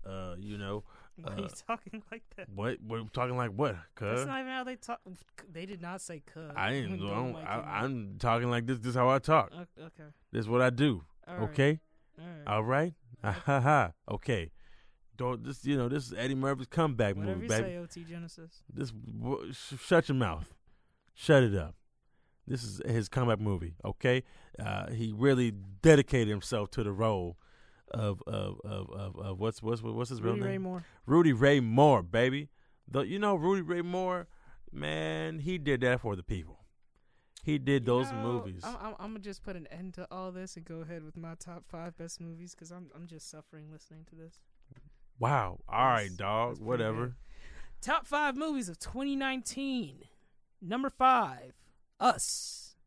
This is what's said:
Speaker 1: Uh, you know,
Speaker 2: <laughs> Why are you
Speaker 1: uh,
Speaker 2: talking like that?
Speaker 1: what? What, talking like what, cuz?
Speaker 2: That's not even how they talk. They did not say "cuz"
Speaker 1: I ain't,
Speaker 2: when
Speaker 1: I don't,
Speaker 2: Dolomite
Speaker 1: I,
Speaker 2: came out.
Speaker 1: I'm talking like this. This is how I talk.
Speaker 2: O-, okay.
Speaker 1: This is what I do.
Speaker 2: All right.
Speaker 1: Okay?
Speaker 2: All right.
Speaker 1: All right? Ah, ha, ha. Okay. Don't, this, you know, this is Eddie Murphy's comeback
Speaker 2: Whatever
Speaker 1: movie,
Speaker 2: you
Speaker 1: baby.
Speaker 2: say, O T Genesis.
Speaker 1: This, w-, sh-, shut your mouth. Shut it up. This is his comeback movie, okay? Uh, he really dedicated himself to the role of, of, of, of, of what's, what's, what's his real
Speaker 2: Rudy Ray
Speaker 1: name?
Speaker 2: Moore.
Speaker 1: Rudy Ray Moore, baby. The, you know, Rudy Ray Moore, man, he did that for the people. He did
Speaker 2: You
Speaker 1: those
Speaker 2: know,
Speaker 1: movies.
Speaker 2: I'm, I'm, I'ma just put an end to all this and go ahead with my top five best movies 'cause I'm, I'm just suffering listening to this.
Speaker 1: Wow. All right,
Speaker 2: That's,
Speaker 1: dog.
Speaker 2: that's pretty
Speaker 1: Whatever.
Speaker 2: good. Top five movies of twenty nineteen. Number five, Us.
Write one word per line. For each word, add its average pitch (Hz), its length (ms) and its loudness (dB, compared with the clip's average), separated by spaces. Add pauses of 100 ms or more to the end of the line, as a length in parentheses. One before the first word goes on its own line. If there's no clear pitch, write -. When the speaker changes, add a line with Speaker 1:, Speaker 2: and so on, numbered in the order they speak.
Speaker 1:
Uh, 92 320 -8
you 104 180 -10
know, 104 280 -6 (160)
Speaker 2:
<laughs> - 160 -20
Why 165 160 -10
are 98 60 -6
you - 60 -6
Speaker 1:
uh, 180 40 -10
Speaker 2:
talking 220 600 -10
like 226 120 -14 (140)
that? 185 120 -14
Speaker 1:
what? 104 320 -4
What, 110 320 -8
talking 123 240 -2
like 120 160 -2
what, 113 240 0 (180)
cuz? 110 220 -2
Speaker 2:
That's 135 100 -2
not 262 140 -4
even 262 120 -8
how 254 120 -6
they 254 120 -8
talk. - 240 -10 (500)
They 165 140 -12
did 190 160 -12
not 175 200 -10
say 160 260 -12
"cuz" 160 300 -14
Speaker 1:
I 104 160 0
ain't, 123 180 -2
Speaker 2:
when 95 100 -4
Speaker 1:
I - 20 -4
don't, 101 60 -4 (240)
Speaker 2:
Dolomite 160 140 -10
Speaker 1:
I, 90 100 -6
Speaker 2:
came - 40 -2
out. 101 240 -2
Speaker 1:
I'm 107 340 -4
talking 120 320 2
like 120 160 0
this. 127 120 0
This 110 100 -4
is 120 80 -2
how 127 120 6
I 135 120 6
talk. 151 340 4
Speaker 2:
O-, 165 300 -16
okay. 156 260 -20 (220)
Speaker 1:
This 113 80 0
is 107 80 -4
what 120 120 6
I 127 100 6
do. 120 340 2 (240)
Speaker 2:
All 175 80 -10
right. 110 140 -2
Speaker 1:
Okay? 147 300 4 (380)
Speaker 2:
All 160 80 -18
right. 160 220 -14
Speaker 1:
All 104 160 2
right? 151 300 2 (300)
Ah, 95 220 -2
ha, 139 140 4
ha. 127 320 4 (180)
Okay. 101 400 -2 (680)
Don't, 123 280 -4
this, 135 200 -10
you 139 120 2
know, 123 120 2
this 135 180 -2
is - 100 -12
Eddie 127 180 -2
Murphy's 135 320 0
comeback 120 500 2
Speaker 2:
Whatever 98 200 -2
Speaker 1:
movie, 90 80 -4
Speaker 2:
you - 40 -6
Speaker 1:
baby. 113 220 2
Speaker 2:
say, 175 60 -8
O 175 100 -10
T 170 180 -14
Genesis. 165 580 -14 (100)
Speaker 1:
This, 127 180 -6
w-, 113 640 -6
sh-, - 280 -12
shut - 280 6
your 139 80 2
mouth. 85 360 0 (600)
Shut 139 300 8
it 101 100 4
up. 80 200 -2 (720)
This - 180 -4
is 101 200 -8
his 113 240 0
comeback 120 320 2
movie, 87 440 -2
okay? 127 400 2 (340)
Uh, 98 320 -4
he 113 260 -2
really 123 360 6 (300)
dedicated 139 460 8
himself 104 440 -2
to 123 100 -2
the 101 100 -2
role 95 460 0 (540)
of, 104 340 -2
of, - 380 -6
of, 98 260 -8
of, 95 260 -10
of 95 240 -8
what's, 110 220 -2
what's, 110 200 -2
what's 113 280 -4
his 117 100 -6
real - 140 2
Speaker 2:
Rudy 202 100 -2
Ray 196 80 -2
Speaker 1:
name? 190 100 -4
Speaker 2:
Moore. 180 220 -8 (220)
Speaker 1:
Rudy 160 260 8
Ray 139 280 8
Moore, 123 420 6
baby. 127 480 0 (400)
The, 135 120 0
you 151 160 -4
know, 208 180 4
Rudy 180 260 2
Ray 175 200 -2
Moore, 180 440 -2 (460)
man, 160 680 -4
he 175 200 -4
did 139 240 0
that 123 180 4
for 101 160 -4
the 87 80 -8
people. 87 340 -6 (840)
He 151 140 0
did 135 240 4
Speaker 2:
You 113 40 -2
Speaker 1:
those 123 240 4
Speaker 2:
know, 110 120 -6
Speaker 1:
movies. 113 420 -4
Speaker 2:
I'm, 233 160 -8
I'm, 214 180 -10
I'ma 214 220 -10
just 196 220 -14
put 196 120 -10
an 165 160 -12
end 180 240 -12
to 180 160 -14
all 185 220 -10
this 185 240 -12
and 165 80 -16
go 165 160 -12
ahead 160 240 -12
with 156 120 -16
my 165 220 -12
top 175 300 -16
five 170 280 -12
best 165 240 -14
movies 170 340 -14
'cause 165 180 -20
I'm, 175 240 -18
I'm 170 100 -16
just 160 240 -16
suffering 156 400 -20
listening 156 400 -20
to 160 60 -20
this. 160 240 -20 (760)
Speaker 1:
Wow. 117 400 2 (100)
All 123 180 4
right, 117 180 6
Speaker 2:
That's, 90 120 -8
Speaker 1:
dog. 107 340 0
Speaker 2:
that's 117 80 -10
pretty 110 120 -8
Speaker 1:
Whatever. 113 360 0
Speaker 2:
good. 123 80 -8 (680)
Top 294 240 0
five 294 300 0
movies 277 340 -2
of 156 80 -12
twenty 277 360 -4
nineteen. 262 880 -4 (580)
Number 240 260 -2
five, 220 640 4 (480)
Us. - 760 0 (100)